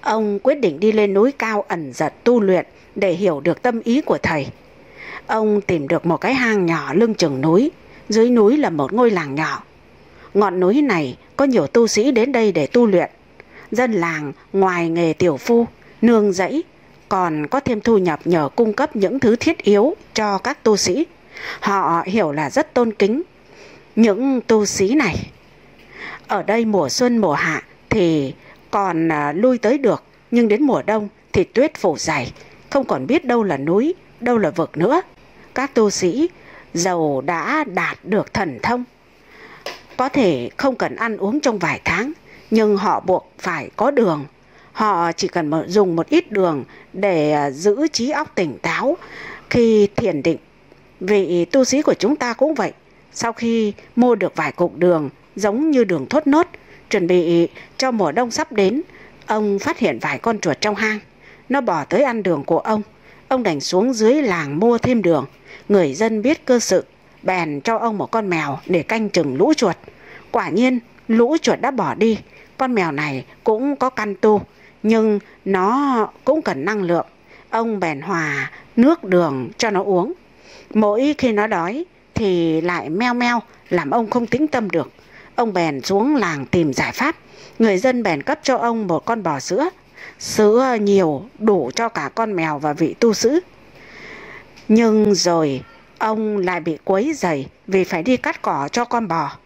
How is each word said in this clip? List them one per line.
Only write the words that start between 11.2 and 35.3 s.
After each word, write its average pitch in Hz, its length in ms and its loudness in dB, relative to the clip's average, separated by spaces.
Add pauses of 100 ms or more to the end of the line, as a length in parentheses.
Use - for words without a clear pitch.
có 269 100 2
nhiều 226 220 2
tu 233 200 4
sĩ 220 240 0
đến 247 200 2
đây 226 200 2
để 160 160 0
tu 240 180 4
luyện. 185 240 2 (600)
Dân 233 200 0
làng 165 420 -4 (200)
ngoài 180 360 0
nghề 165 240 0
tiểu 160 240 0
phu, 233 300 2 (340)
nương 220 320 4
rẫy, 190 300 -2 (460)
còn 165 380 -2
có 262 120 -2
thêm 233 220 -2
thu 233 160 4
nhập 175 280 0
nhờ 160 300 2
cung 220 180 2
cấp - 220 -2
những 202 240 0
thứ 233 160 4
thiết 320 220 -2
yếu 208 380 2 (180)
cho 208 240 -2
các 262 260 -6
tu 214 140 4
sĩ. 220 280 0 (540)
Họ 170 460 0
hiểu 185 260 0
là 147 180 -2
rất 302 240 -2
tôn 233 200 2
kính 214 280 0 (720)
những 233 460 2
tu 214 240 2
sĩ 196 300 0
này. 226 360 0 (960)
Ở 196 160 -2
đây 226 220 0
mùa 185 240 0
xuân 247 280 2
mùa 185 160 2
hạ 156 300 -2 (260)
thì 160 440 2 (380)
còn, 170 400 0
à, 147 220 -2
lui 240 240 2
tới 226 200 0
được, 233 260 0 (280)
nhưng 233 160 4
đến 214 160 2
mùa 247 180 2
đông 208 260 -2 (260)
thì 196 100 2
tuyết 277 320 0
phủ 160 220 -2
dày, 135 360 -6 (360)
không 277 160 -2
còn 135 220 -4
biết 302 180 0
đâu 240 180 0
là 175 140 -2
núi, 196 380 0 (240)
đâu 240 180 0
là 190 120 2
vực - 280 -4
nữa. 247 240 2 (540)